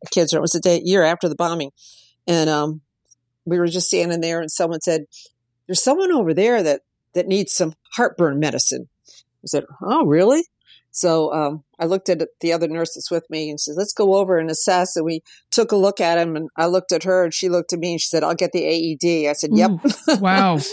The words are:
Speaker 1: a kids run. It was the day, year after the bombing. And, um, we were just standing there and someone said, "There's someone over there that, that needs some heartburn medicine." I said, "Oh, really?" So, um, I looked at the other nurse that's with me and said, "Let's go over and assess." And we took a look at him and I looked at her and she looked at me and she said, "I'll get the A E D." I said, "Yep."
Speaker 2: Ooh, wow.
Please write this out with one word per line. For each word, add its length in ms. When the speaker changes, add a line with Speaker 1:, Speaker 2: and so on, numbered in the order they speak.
Speaker 1:
a 40
kids 240
run. 60
It 20
was 100
the 80
day, 240
year 200
after 260
the 60
bombing. 360
And, 220
um, 320
we 140
were 80
just 200
standing 340
there 180
and 120
someone 300
said, 240
"There's 160
someone 300
over 200
there 300
that, 180
that 140
needs 260
some 200
heartburn 440
medicine." 480
I 380
said, 180
"Oh, 240
really?" 400
So, 380
um, 300
I 60
looked 220
at 140
the 140
other 140
nurse 260
that's 180
with 180
me 200
and 100
said, 160
"Let's 180
go 220
over 220
and 140
assess." 440
And 80
we 200
took 200
a 40
look 240
at 200
him 180
and 180
I 120
looked 260
at 100
her 220
and 80
she 160
looked 240
at 60
me 140
and 60
she 80
said, 160
"I'll 120
get 180
the 120
A 80
E 220
D." 320
I 60
said, 200
"Yep." 180
Speaker 2:
Ooh, 480
wow. 400